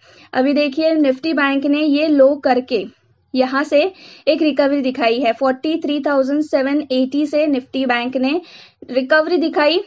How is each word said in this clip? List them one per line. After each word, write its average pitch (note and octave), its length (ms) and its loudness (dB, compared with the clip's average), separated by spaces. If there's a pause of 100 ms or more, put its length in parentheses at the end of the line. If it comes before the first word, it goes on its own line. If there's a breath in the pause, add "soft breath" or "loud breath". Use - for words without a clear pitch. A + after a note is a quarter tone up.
(320 soft breath)
अभी C4 220 0
देखिए D4 420 0
Nifty D4 400 0
बैंक C#4 300 0
ने C#4+ 140 0
ये D4+ 280 0
लो C#4 260 4 (100)
करके B3+ 400 0 (500)
यहाँ B3+ 300 0
से D4 160 2 (460 loud breath)
एक D#4 160 2
recovery C#4+ 400 2
दिखाई B3 380 0
है, A3+ 120 0
फ़ोर्टी C4 460 -2
थ्री D4+ 240 -4
थाउजेंड C#4+ 400 0
सेवन C#4+ 400 0
एटी C4 440 -2
से D4+ 220 0
Nifty C4 400 -4
बैंक B3 300 -4
ने C#4 220 -2 (500 loud breath)
recovery D#4 480 0
दिखाई D#4 480 0